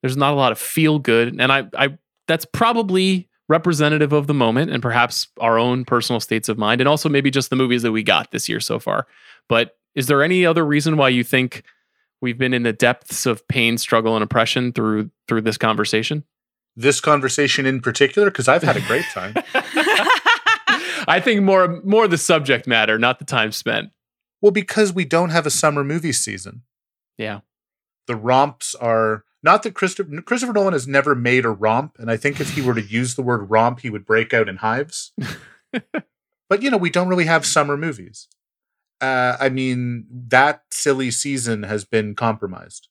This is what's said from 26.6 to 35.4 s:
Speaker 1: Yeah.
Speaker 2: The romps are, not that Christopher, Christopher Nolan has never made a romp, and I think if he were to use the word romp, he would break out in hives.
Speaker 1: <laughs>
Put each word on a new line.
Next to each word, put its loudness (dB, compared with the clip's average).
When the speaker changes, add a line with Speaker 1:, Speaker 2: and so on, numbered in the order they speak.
Speaker 1:
Yeah. -8
Speaker 2:
The -4
romps 0
are, 0
not 4
that -6
Christopher, -6
Christopher -4
Nolan 2
has -4
never 2
made 0
a 0
romp, -2
and -10
I -2
think -4
if -6
he -4
were 0
to -2
use -4
the -4
word -2
romp, 2
he -10
would -10
break 0
out 2
in -10
hives. -6
Speaker 1:
<laughs> -8